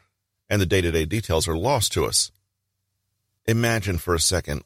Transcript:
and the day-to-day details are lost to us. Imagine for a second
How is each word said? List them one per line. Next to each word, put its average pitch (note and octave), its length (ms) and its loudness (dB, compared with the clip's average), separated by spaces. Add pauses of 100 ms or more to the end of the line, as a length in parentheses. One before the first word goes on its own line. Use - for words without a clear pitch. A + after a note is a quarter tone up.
(500)
and G#2 120 2
the F#2+ 40 4
day-to-day E2+ 400 2
details D#2+ 420 -2
are D#2+ 100 -2
lost A#2 360 0
to D#2+ 120 0
us. - 260 0 (1120)
Imagine A2+ 520 0
for F2 180 0
a E2+ 40 0
second D#2+ 460 -2